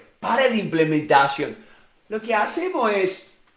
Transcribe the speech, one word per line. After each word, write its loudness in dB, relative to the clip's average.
para 2
la 0
implementación, 2
lo -6
que -2
hacemos -2
es -2